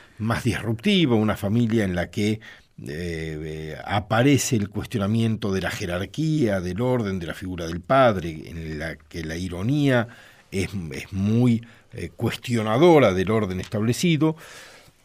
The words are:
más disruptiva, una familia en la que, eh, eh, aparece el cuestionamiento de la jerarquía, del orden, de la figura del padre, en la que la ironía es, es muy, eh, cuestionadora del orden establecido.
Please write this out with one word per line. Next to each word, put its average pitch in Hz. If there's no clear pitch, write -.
más 110
disruptiva, 123
una 107
familia 113
en 92
la 87
que, 107
eh, 57
eh, 78
aparece 123
el 101
cuestionamiento 107
de 95
la 90
jerarquía, 101
del 90
orden, 117
de 82
la 76
figura 87
del 87
padre, 95
en 78
la 78
que -
la 80
ironía 113
es, 92
es -
muy, 113
eh, 87
cuestionadora 117
del 92
orden 104
establecido. 143